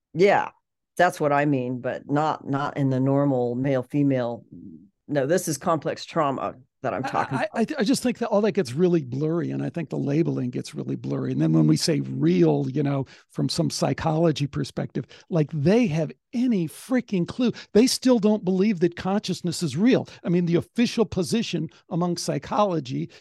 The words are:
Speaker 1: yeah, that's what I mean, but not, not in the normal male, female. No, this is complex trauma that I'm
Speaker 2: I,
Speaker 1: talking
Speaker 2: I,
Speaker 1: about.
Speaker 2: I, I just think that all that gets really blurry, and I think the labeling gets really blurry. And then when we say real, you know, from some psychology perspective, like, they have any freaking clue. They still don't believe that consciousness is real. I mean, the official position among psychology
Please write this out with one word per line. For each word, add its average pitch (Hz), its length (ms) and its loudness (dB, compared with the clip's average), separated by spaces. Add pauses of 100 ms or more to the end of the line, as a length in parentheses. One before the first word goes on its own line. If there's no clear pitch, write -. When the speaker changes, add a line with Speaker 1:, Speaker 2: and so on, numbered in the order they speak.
(160)
Speaker 1:
yeah, 175 340 4 (480)
that's 175 220 2
what 147 120 2
I 143 140 4
mean, 127 340 0
but 120 300 -8
not, 143 380 0
not 139 300 -4
in 135 120 0
the 131 100 0
normal 135 540 2
male, 131 300 0
female. 127 640 0 (600)
No, 139 200 -2
this 175 200 0
is 156 120 -2
complex 160 460 -4
trauma 135 500 -2 (260)
that 117 120 -2
I'm - 120 -4
Speaker 2:
I, - 20 -6
Speaker 1:
talking - 300 -2
Speaker 2:
I, 240 160 -2
Speaker 1:
about. 226 240 0
Speaker 2:
I, 269 40 -2
I - 40 2
just 254 180 0
think 247 140 -2
that 233 100 -4
all 208 140 2
that 208 100 2
gets 143 220 -2
really 170 300 2
blurry, 139 480 -4
and 139 120 -4
I 139 60 -4
think 160 200 -8
the 151 80 -6
labeling 139 520 0
gets 135 260 -8
really 135 220 -6
blurry. 131 340 -4
And 135 100 -2
then 160 120 2
when 160 120 6
we 151 120 6
say 143 240 0
real, 143 680 2
you 143 140 -2
know, 139 220 -2 (260)
from 147 160 -2
some - 220 0
psychology 156 800 0
perspective, 143 580 -6 (240)
like, 156 240 0
they 185 340 4
have 156 240 -2 (220)
any 233 340 0
freaking 214 580 -2
clue. 233 280 -2 (200)
They 240 140 8
still 254 320 4
don't 214 240 2
believe 190 380 2
that 175 160 0
consciousness 185 640 -4
is 135 140 -4
real. 214 320 4 (160)
I 214 40 -2
mean, 175 160 2
the 170 100 2
official 226 500 0
position 170 640 -2 (200)
among 175 280 -2
psychology 156 920 -2 (120)